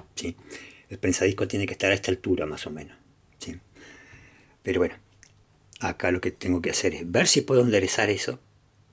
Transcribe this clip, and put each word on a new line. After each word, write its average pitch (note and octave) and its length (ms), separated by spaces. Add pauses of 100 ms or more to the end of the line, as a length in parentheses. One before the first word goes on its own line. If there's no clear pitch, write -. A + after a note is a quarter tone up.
(160)
¿sí? - 220 (520)
El - 80
prensadisco F#2+ 480
tiene G2+ 200
que G2+ 80
estar G2 180
a - 20
esta G2 160
altura F2+ 360
más D2+ 220
o D#2 40
menos, D2+ 260 (400)
¿sí? - 200 (1080)
Pero F#2+ 160
bueno, F2 160 (840)
acá F#2 300
lo F2+ 100
que F#2 100
tengo F2+ 300
que - 80
hacer E2+ 260
es E2+ 160
ver D#3 160
si C#3+ 140
puedo B2+ 220
enderezar G#2 460
eso. A2+ 300 (540)